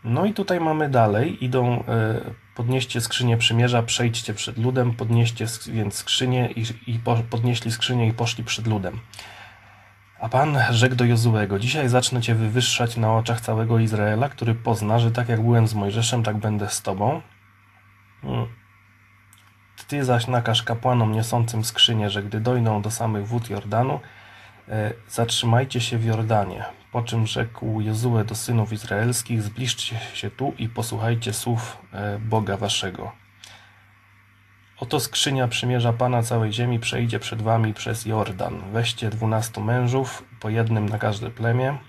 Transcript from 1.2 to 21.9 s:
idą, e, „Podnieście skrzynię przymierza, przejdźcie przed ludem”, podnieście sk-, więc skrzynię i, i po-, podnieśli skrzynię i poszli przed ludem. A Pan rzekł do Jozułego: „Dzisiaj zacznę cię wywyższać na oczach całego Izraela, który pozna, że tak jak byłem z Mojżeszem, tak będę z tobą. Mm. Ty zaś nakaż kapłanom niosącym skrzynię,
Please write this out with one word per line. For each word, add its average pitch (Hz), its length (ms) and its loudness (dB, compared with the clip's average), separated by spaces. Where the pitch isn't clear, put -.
idą, 123 440 2
e, 110 320 2
„Podnieście 123 460 -2
skrzynię 117 360 2
przymierza, 117 460 4
przejdźcie 117 520 -2
przed - 240 -8
ludem”, 123 340 2
podnieście 117 520 2
sk-, - 260 -8
więc 107 240 -2
skrzynię - 560 0
i, 113 140 -4
i 117 120 -2
po-, 117 320 2
podnieśli 117 420 0
skrzynię 117 360 0
i 110 40 2
poszli 117 320 -4
przed 113 220 -4
ludem. 107 340 -2
A 117 80 -6
Pan 139 300 2
rzekł 123 240 4
do 123 100 2
Jozułego: 113 540 4
„Dzisiaj 131 300 0
zacznę 123 340 2
cię 117 120 2
wywyższać 113 640 0
na 110 200 2
oczach 117 240 0
całego 113 380 2
Izraela, 107 500 2
który 117 260 -2
pozna, 110 440 0
że 117 120 4
tak 117 180 -2
jak 113 140 0
byłem 117 240 6
z 107 80 0
Mojżeszem, 110 480 0
tak 110 140 0
będę 104 320 -2
z - 140 -6
tobą. 104 380 -2
Mm. 120 220 -2
Ty 143 160 -2
zaś 120 220 2
nakaż 117 360 2
kapłanom 117 500 2
niosącym 113 520 0
skrzynię, 107 460 2